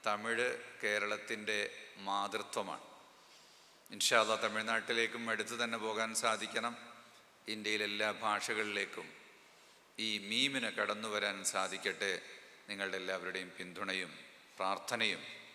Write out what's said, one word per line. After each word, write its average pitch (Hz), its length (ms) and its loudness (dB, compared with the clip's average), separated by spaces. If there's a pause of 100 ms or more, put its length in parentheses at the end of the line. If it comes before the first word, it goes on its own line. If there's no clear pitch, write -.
തമിഴ് 113 400 2 (360)
കേരളത്തിൻ്റെ 107 720 0 (400)
മാതൃത്വമാണ്. 101 880 -2 (1040)
ഇൻഷാ 101 320 4
അല്ലാ, 110 140 6
തമിഴ്നാട്ടിലേക്കും 113 920 2
അടുത്ത് 110 340 0
തന്നെ 117 140 -2
പോകാൻ 110 380 0
സാധിക്കണം. 110 580 2 (760)
ഇന്ത്യയിലെ 107 380 0
എല്ലാ 104 260 2
ഭാഷകളിലേക്കും 104 960 0 (920)
ഈ 110 100 0 (200)
മീമിന് 127 480 2
കടന്നു 107 360 0
വരാൻ 101 300 2
സാധിക്കട്ടെ. 95 680 0 (580)
നിങ്ങളുടെ 98 280 -2
എല്ലാവരുടെയും 92 600 -2
പിന്തുണയും 92 540 -4 (460)
പ്രാർത്ഥനയും 101 640 2 (340)